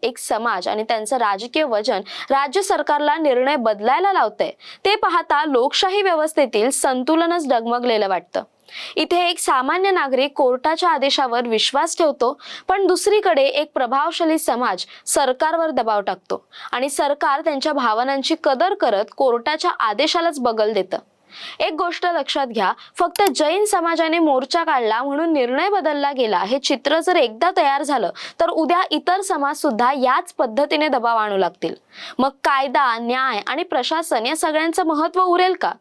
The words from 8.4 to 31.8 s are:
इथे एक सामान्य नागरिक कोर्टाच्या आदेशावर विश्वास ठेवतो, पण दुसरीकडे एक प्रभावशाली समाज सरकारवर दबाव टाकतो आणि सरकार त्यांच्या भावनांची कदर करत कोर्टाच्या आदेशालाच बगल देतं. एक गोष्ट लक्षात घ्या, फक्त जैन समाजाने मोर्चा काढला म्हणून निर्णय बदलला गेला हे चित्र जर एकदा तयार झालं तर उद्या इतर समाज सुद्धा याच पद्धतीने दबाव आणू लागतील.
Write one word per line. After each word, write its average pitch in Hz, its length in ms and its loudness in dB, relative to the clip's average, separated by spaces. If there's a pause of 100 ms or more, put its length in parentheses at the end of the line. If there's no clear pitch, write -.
इथे 349 340 0
एक 359 100 -4
सामान्य 330 520 0
नागरिक 277 460 0
कोर्टाच्या 302 520 2
आदेशावर 254 580 0
विश्वास 247 500 0
ठेवतो, 285 400 0 (300)
पण 392 200 2
दुसरीकडे 370 560 4
एक 294 300 -2
प्रभावशाली 311 680 0
समाज 240 460 -2 (220)
सरकारवर 320 640 0
दबाव 220 300 0
टाकतो 190 440 -6 (260)
आणि 254 180 -2
सरकार 285 520 0
त्यांच्या 302 320 -2
भावनांची 262 680 0
कदर 311 300 2
करत 233 440 0
कोर्टाच्या 269 640 0
आदेशालाच 302 600 0
बगल 226 340 0
देतं. 190 240 -2 (640)
एक 339 140 0
गोष्ट 349 320 -4
लक्षात 294 420 -2
घ्या, 214 240 0 (260)
फक्त 349 240 0 (140)
जैन 330 300 0
समाजाने 330 540 0
मोर्चा 294 440 0
काढला 240 400 0
म्हणून 294 300 -2
निर्णय 277 360 0
बदलला 294 420 0
गेला 220 280 0
हे 220 200 -2
चित्र 285 400 0
जर 349 160 0
एकदा 254 420 2
तयार 285 260 2
झालं 254 280 0 (280)
तर 339 100 2
उद्या 339 320 2 (100)
इतर 349 300 0
समाज 302 400 -2
सुद्धा 247 320 2
याच 269 400 0
पद्धतीने 294 540 0
दबाव 233 300 0
आणू 208 200 0
लागतील. 170 360 -2 (460)